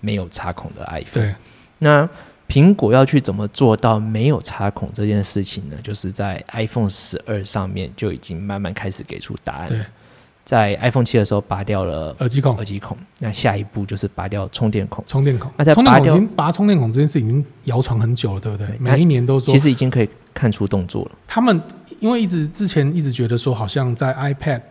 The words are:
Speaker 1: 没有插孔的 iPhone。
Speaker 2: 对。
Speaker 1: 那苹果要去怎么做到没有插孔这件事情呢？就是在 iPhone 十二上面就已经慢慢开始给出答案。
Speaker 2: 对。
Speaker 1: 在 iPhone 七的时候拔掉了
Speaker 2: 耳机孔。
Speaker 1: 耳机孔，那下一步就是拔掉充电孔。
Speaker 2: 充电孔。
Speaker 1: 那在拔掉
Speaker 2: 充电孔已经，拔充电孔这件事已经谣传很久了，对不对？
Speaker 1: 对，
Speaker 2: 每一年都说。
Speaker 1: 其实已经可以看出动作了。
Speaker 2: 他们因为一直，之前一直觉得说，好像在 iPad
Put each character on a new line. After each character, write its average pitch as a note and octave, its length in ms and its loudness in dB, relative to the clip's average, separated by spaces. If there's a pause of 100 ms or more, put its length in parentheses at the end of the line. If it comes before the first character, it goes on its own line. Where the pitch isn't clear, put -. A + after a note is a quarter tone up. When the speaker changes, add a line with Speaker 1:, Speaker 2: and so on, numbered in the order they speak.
Speaker 1:
没 G#2+ 140 -4
有 F#2 140 -6
插 F2+ 240 -8
孔 - 240 -14
的 - 100 -14
iPhone。 - 260 -10
Speaker 2:
对。 G#2 220 0 (440)
Speaker 1:
那 D3 280 4 (420)
苹 E3+ 260 6
果 A2+ 180 2
要 C3 100 6
去 C3+ 160 2
怎 G2 160 -2
么 G#2 140 -4
做 A#2 260 2
到 A2 240 2
没 A2 280 -2
有 C#3+ 160 2
插 - 280 -6
孔 - 220 -8
这 A2 140 -4
件 G#2 180 0
事 G2+ 180 -4
情 G2 280 -10
呢？ D2 120 -12
就 G#2 120 -10
是 F#2 180 -6
在 G2 300 -6 (100)
iPhone A2 360 -2
十 - 380 -6
二 G#2+ 160 -4
上 F#2+ 260 -4
面 F#2+ 280 -8
就 G#2 160 -4
已 - 60 -8
经 E2 220 -12
慢 G2+ 200 -6
慢 F#2 140 -6
开 G2 160 -8
始 - 140 -12
给 - 140 -14
出 - 240 -12
答 - 120 -8
案。 D#2+ 140 -10
Speaker 2:
对。 A2 120 -4 (640)
Speaker 1:
在 G#2+ 320 0
iPhone B2 280 0
七 B2+ 120 0
的 G#2+ 80 4
时 - 80 -4
候 G2+ 80 2
拔 G2 240 -6
掉 G2 200 -2
了 D#2 340 -6
Speaker 2:
耳 B2 100 -2
机 C3 140 0
孔。 C3 140 2
Speaker 1:
耳 A2 80 -8
机 G2+ 140 -8
孔， - 160 -12 (260)
那 A2 120 -4
下 G2+ 240 0
一 G2+ 80 -6
步 G2+ 220 -6
就 G2+ 100 -6
是 G2+ 100 -4
拔 F#2+ 220 -8
掉 G2+ 240 -6
充 A2 180 0
电 G#2 160 -2
孔。 - 200 -12
Speaker 2:
充 C3+ 180 0
电 C3+ 140 2
孔。 C3 180 -8
Speaker 1:
那 D3+ 80 0
在 D#3 100 8
拔 A3+ 80 8
掉 - 20 6
Speaker 2:
充 C3+ 200 8
电 D#3+ 80 6
孔 E3 40 8
已 - 20 8
经， A3 180 2
拔 D#3 160 2
充 G3+ 140 2
电 G3+ 120 6
孔 A2+ 140 2
这 B2+ 80 2
件 D3+ 60 4
事 D3+ 120 0
已 A#2+ 60 2
经 B2 180 2 (220)
谣 B2 160 0
传 A#2+ 180 0
很 A2+ 160 2
久 G#2+ 200 -2
了， G2 60 -6
对 G#2+ 120 -6
不 G2+ 60 -6
对？ G2+ 80 -6
Speaker 1:
对， G#2 120 -6
Speaker 2:
每 B2+ 220 4
一 F3 60 6
年 B2+ 180 4
都 C3+ 160 2
说。 C3 140 2
Speaker 1:
其 C3+ 40 8
实 C#3+ 120 6
已 B2+ 40 4
经 B2+ 140 0
可 B2+ 140 2
以 G#2 60 2 (260)
看 A#2 180 2
出 G2+ 140 -2
动 F#2+ 200 -2
作 G2+ 200 -6
了。 - 60 -14 (140)
Speaker 2:
他 - 140 -2
们 A#3 180 4 (420)
因 G#3+ 100 0
为 A#3+ 100 0
一 G#3+ 60 2
直， E3+ 220 -2
之 F#3+ 200 -4
前 D3 260 0
一 F3 60 0
直 C#3+ 100 0
觉 A#2+ 160 -2
得 A#2+ 120 0
说， B2+ 160 -2
好 A2 120 -4
像 B2 300 -2
在 C3 180 -2
iPad C#3 460 -4 (100)